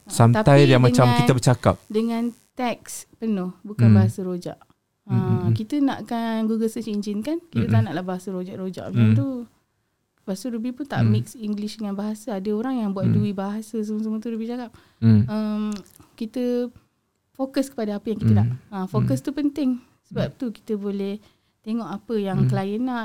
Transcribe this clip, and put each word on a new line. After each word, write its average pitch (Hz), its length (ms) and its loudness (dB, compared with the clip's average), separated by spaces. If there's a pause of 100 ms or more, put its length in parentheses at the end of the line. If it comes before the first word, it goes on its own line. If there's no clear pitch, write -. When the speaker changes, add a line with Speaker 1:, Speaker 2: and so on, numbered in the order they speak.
Speaker 1:
Ah, - 80 -20
Speaker 2:
Santai 117 320 6
Speaker 1:
tapi 143 240 8
Speaker 2:
dia 131 120 6
macam 123 260 6
Speaker 1:
dengan, 123 160 6
Speaker 2:
kita 240 120 4
bercakap. 123 420 2 (120)
Speaker 1:
dengan 226 360 -2 (320)
teks - 600 -8
penuh, 190 460 -4
bukan 202 260 2
Speaker 2:
Hmm. 208 120 10
Speaker 1:
bahasa 202 220 4
rojak. 180 380 -8 (440)
Speaker 2:
Hmm, 202 120 -4
hmm, - 80 2 (100)
Speaker 1:
Ah, 113 80 2
Speaker 2:
hmm. 113 120 2
Speaker 1:
kita 214 280 -2
nakkan 233 500 -2 (140)
Google 220 240 0
search 226 200 -8
engine 208 320 -4
kan, 302 240 -4
kita - 160 -6
Speaker 2:
Hmm, - 100 0
Speaker 1:
tak 110 100 6
Speaker 2:
hmm. 110 80 0
Speaker 1:
naklah 175 160 -6
bahasa 185 240 -8
rojak-rojak 185 600 -8
macam 120 160 0
Speaker 2:
Hmm. 110 100 4
Speaker 1:
tu. 269 140 0 (920)
Lepas 190 160 -8
tu - 100 -12
Ruby 233 220 -6
pun 277 160 -10
tak 170 160 -2
Speaker 2:
Hmm. 110 80 4
Speaker 1:
mix 110 240 -2
English 208 400 -6
dengan 208 200 -6
bahasa. 214 380 -6
Ada 196 200 -4
orang 247 260 -4
yang 214 140 -2
buat 190 120 -4
Speaker 2:
Hmm. - 120 4
Speaker 1:
dui 208 160 0
bahasa 202 440 -8
semua-semua 214 460 -4
tu 240 80 -8
Ruby 226 160 -6
cakap. 240 240 -10 (280)
Speaker 2:
Hmm. 110 280 6
Speaker 1:
Um, 214 360 -2 (520)
kita 247 560 -4 (600)
fokus 269 340 -4
kepada 214 320 -6
apa - 80 -14
yang 214 120 -4
kita 113 120 2
Speaker 2:
Hmm. 104 100 6
Speaker 1:
nak. 117 80 2 (220)
Ha, 190 160 -6
fokus 151 320 0
Speaker 2:
Hmm. - 80 -14
Speaker 1:
tu 294 80 -4
penting. 285 360 -2 (360)
Sebab 233 220 -4
Speaker 2:
Hmm. 233 100 -16
Speaker 1:
tu 262 140 -6
kita - 240 -10
boleh 196 420 -6 (420)
tengok 220 280 -6
apa 202 280 -8
yang 196 220 -2
Speaker 2:
Hmm. 131 100 4
Speaker 1:
klien 196 320 -2
nak. 247 240 -4